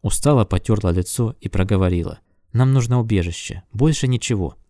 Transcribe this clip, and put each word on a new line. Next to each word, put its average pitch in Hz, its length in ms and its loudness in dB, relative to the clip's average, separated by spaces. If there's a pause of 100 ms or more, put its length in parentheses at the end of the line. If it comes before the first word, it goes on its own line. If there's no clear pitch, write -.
устало 127 420 2
потёрла 101 440 0
лицо 92 520 -2
и - 80 -8
проговорила: 92 680 0 (340)
«Нам 131 200 2
нужно 123 260 2
убежище, 92 640 -4 (100)
больше 139 340 0
ничего 117 480 -2 (140)